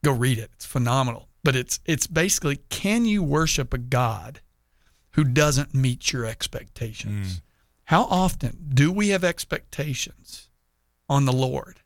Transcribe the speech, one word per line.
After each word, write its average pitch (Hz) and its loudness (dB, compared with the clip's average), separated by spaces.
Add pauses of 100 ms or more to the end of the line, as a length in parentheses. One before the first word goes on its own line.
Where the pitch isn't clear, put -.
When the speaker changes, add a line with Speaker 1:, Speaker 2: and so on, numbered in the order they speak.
Speaker 1:
Go 143 4
read 123 2
it. 107 -12
It's - -18
phenomenal. 123 -2 (160)
But 131 4
it's, - -4
it's 156 -2
basically, 160 0
can 226 0
you 208 2
worship 147 0
a 139 -2
God 120 -2 (720)
who 151 4
doesn't 143 2
meet 131 0
your 120 -4
expectations? 104 -8
Speaker 2:
Mm. 85 -8 (480)
Speaker 1:
How 175 4
often 165 -2
do 143 6
we 208 2
have 185 2
expectations - -6 (600)
on 139 2
the 127 2
Lord? 131 -4